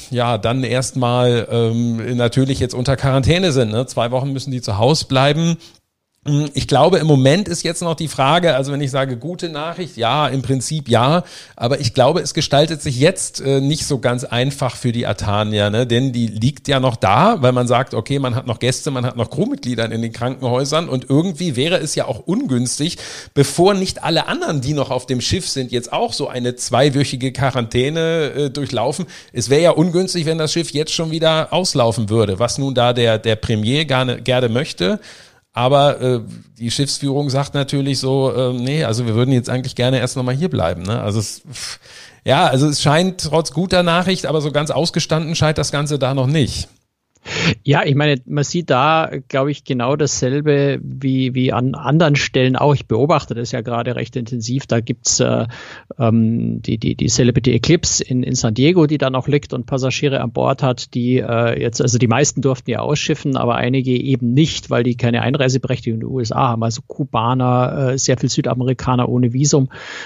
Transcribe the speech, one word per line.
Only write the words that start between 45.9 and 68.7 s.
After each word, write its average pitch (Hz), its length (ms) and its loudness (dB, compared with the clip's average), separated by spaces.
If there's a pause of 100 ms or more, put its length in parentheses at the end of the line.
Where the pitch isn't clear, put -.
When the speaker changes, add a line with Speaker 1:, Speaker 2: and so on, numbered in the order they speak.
Speaker 1:
da 131 160 0
noch 135 140 2
nicht. 147 400 0 (960)
Speaker 2:
Ja, 147 200 2
ich 151 120 2
meine, 143 300 2
man 143 200 -2
sieht 175 240 -4
da, 151 400 2 (180)
glaub 135 220 0
ich, 143 160 -8
genau 131 320 0
dasselbe 139 840 0
wie, 131 520 -2
wie 127 180 0
an 123 240 0
anderen 147 400 4
Stellen 131 400 2
auch. 135 180 4
Ich - 140 -2
beobachte 135 480 2
das 120 160 -6
ja 127 80 -4
gerade 120 380 -4
recht 120 180 -8
intensiv. 123 500 -4
Da 117 140 2
gibt's, 117 400 -2
äh, 120 260 2 (540)
ähm, 117 600 2
die, - 160 -4
die, - 180 -2
die 139 120 0
Celebrity 120 440 2
Eclipse - 500 2
in, 127 220 -2
in 127 120 -4
San 113 180 0
Diego, 156 320 4
die 147 120 0
da 139 120 0
noch 131 180 -2
liegt 143 240 0
und 127 140 -6
Passagiere 131 560 -2
an 123 100 -4
Bord 131 320 0
hat, 127 300 -2
die, 123 240 0
äh, 117 440 0
jetzt, - 200 -2
also 123 160 2
die 120 100 4
meisten 131 340 2
durften 131 300 -2
ja 107 80 -2
ausschiffen, 143 560 -2
aber 120 200 0
einige 127 360 0
eben 123 420 0
nicht, - 360 0
weil 120 140 2
die 120 120 0
keine 120 260 0
Einreiseberechtigung 127 720 0
in 113 120 -6
die - 60 -6
U 131 80 -2
S 110 100 -4
A 135 180 2
haben. 113 140 -2
Also 113 240 -2
Kubaner, 127 1040 0
äh, 135 80 -2
sehr 131 200 0
viel 135 120 0
Südamerikaner 127 800 0